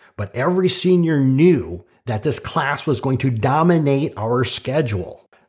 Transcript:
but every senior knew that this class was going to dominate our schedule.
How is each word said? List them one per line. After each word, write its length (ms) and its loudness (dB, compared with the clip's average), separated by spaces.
but 180 -10
every 360 0
senior 500 2
knew 640 2
that 160 -4
this 160 -2
class 480 -4
was 160 -2
going 160 0
to 100 0
dominate 880 0
our 280 0
schedule. 840 -4